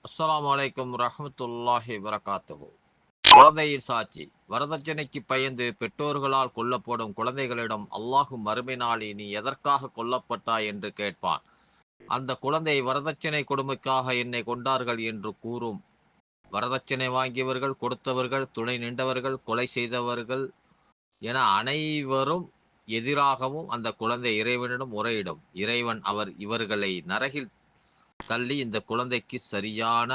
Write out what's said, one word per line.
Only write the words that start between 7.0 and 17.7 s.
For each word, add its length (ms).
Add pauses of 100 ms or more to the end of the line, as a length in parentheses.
குழந்தைகளிடம் 760
அல்லாஹ் 460
மறுமை 400
நாளில், 380
"நீ 160
எதற்காக 680
கொல்லப்பட்டாய்?" 680
என்று 260
கேட்பான். 500 (580)
அந்த 340
குழந்தை, 480
"வரதட்சணை 640
கொடுமைக்காக 720
என்னை 240
கொண்டார்கள்" 560
என்று 400
கூறும். 420 (720)
வரதட்சணை 580
வாங்கியவர்கள், 720